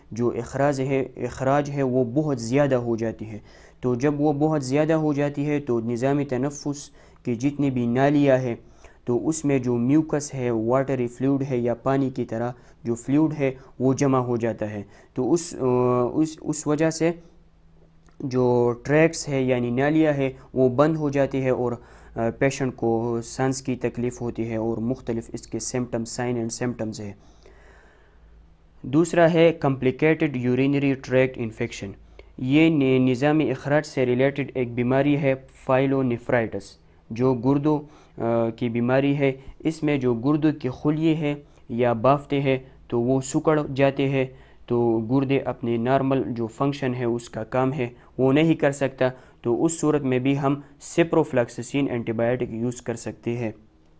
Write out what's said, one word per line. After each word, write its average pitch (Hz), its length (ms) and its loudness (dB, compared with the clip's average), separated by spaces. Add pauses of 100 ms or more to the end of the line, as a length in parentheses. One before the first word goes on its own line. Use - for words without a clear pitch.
(120)
जो 117 180 0
अखराज 135 500 -2
है, 135 240 0
अखराज 135 680 -2
है 143 120 -2
वो 127 220 2
बहुत 139 340 0
ज़्यादा 131 380 2
हो 120 200 0
जाती 110 280 -6
है। 107 180 -12 (400)
तो 123 140 0
जब 143 220 0
वो 151 140 2
बहुत 151 300 0
ज़्यादा 147 320 2
हो 151 200 0
जाती 143 300 -2
है 147 160 0
तो 123 200 -2
निज़ामी 127 440 0
तनफ़ुस 143 680 -6 (320)
की 123 100 -2
जितनी 143 360 0
भी 123 160 -2
नालियाँ 139 520 4
हैं 123 200 -4 (480)
तो 120 100 0
उसमें 143 460 0
जो 120 140 0
म्यूकस 143 580 0
है, 123 160 -4
वाटरी 123 560 0
फ्लूइड 131 360 -2
है 131 180 -2
या 117 140 0
पानी 135 360 0
की 123 140 -4
तरह 117 300 -6 (320)
जो 117 80 -2
फ्लूइड 147 380 0
है 139 240 -2 (240)
वो 131 140 2
जमा 131 240 2
हो 123 200 -2
जाता 107 280 -4
है। 104 200 -10 (300)
तो 127 80 -2
उस, 165 300 0
अ, - 40 -12 (560)
उस, 156 240 -2
उस - 280 -6
वजह 151 240 2
से 165 320 -2 (1000)
जो 123 480 2 (140)
ट्रैक्स 156 420 2
है 135 180 0
यानी 123 240 0
नालियाँ 151 420 2
है 135 240 -2 (180)
वो 127 140 4
बंद 147 280 2
हो 151 140 -2
जाती 139 280 0
है 131 160 0
और, 120 200 -2
अ, 113 40 -10 (400)
पेशेंट 123 560 -2
को 117 460 -2
सांस 131 400 -4
की 127 160 -4
तकलीफ़ 120 440 -4
होती 117 240 -6
है 113 140 -4
और 113 220 -2
मुख्तलिफ 117 540 -4
इसके 117 260 -10
सिम्टम्स, 120 560 -6
साइन 123 200 -4
एंड 113 140 -4
सिम्टम्स 113 500 -6
है। 101 160 -12 (1700)
दूसरा 165 400 4
है 165 260 6
कॉम्प्लिकेटेड 143 840 0
यूरिनरी 135 580 2
ट्रैक्ट 131 440 0
इन्फेक्शन। 110 560 -8 (460)
ये 147 300 4
नि-, 131 300 4
निज़ामी 131 500 2
अखराज 143 340 0
से 135 200 -2
रिलेटेड 135 520 0
एक 123 180 -4
बीमारी 135 400 2
है, 135 320 0 (200)
फाइलोनेफ्राइटिस, 123 1120 0 (320)
जो 127 220 2
गुर्दों, 139 440 0
अ, 117 720 -4
की 117 180 -4
बीमारी 127 460 0
है। 139 300 0 (200)
इसमें 147 360 0
जो 123 140 2
गुर्दों 147 380 2
के 143 160 -6
खुलिए 151 460 0
हैं 147 280 -4 (280)
या 120 240 2
बाफ्ते 139 460 2
हैं 135 360 -2 (140)
तो 120 100 2
वो 131 200 2
सिकुड़ 156 400 2 (100)
जाते 139 320 2
हैं, 135 360 -2 (300)
तो 120 300 2
गुर्दे 131 400 2
अपने 120 400 -2
नॉर्मल 135 440 2
जो 117 240 -4
फंक्शन 135 480 -2
है, 123 120 -4
उसका 117 380 -4
काम 131 280 0
है, 123 240 -6 (240)
वो 131 120 4
नहीं 160 220 4
कर 151 180 0
सकता। 131 400 -2 (320)
तो 120 100 2
उस 165 260 0
सूरत 151 220 2
में 127 200 0
भी 139 120 2
हम 143 300 0 (160)
Ciprofloxacin 139 1080 0
एंटीबायोटिक 117 640 -2
यूज़ 120 300 -4
कर 113 140 -6
सकते 110 340 -8
हैं। 120 240 -4 (460)